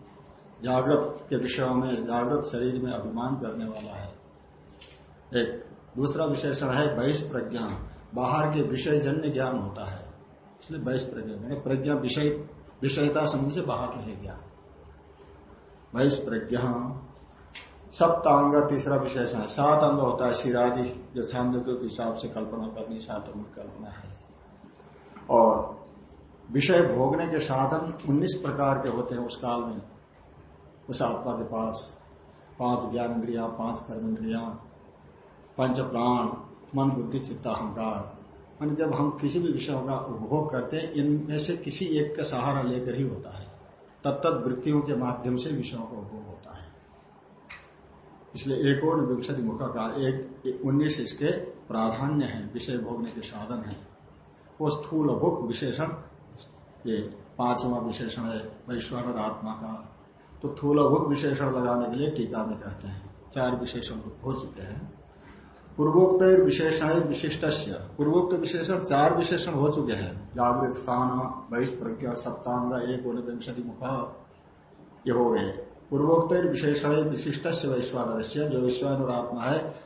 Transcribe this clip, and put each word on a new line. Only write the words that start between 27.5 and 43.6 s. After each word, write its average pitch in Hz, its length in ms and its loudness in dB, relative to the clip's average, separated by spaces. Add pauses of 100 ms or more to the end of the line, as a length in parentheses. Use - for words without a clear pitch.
उन्नीस 160 240 4
प्रकार 139 440 0
के 127 120 -2
होते 120 260 -2
हैं 120 100 -4
उस 117 100 -8
काल 120 260 -2
में, 110 200 -8 (1080)
उस 123 120 -2
आत्मा 117 320 -2
के 113 100 -4
पास। 110 540 -6 (600)
पांच 120 320 0
ज्ञान 120 200 -2
इंद्रियां, 117 360 -2
पांच 113 320 -6
कर्म 110 200 -10
इंद्रियां, 110 500 -4 (1080)
पंच 131 220 2
प्राण, 120 480 2 (480)
मन, 135 140 4
बुद्धि, 120 300 0
चित्त, - 280 -8
अहंकार। 107 680 -4 (440)
माने 151 140 0
जब 156 180 0
हम 147 160 2
किसी 147 300 0
भी 165 120 2
विषयों 131 300 -2
का 131 160 -2
उपभोग 113 540 -2
करते 127 260 -4
हैं, 160 160 -6
इनमें 147 460 0
से 165 180 0
किसी 156 280 -4
एक 151 320 0
का 151 60 -2
सहारा 135 380 0
लेकर 123 340 -2
ही 135 80 0
होता - 340 -6
है, - 80 -14 (580)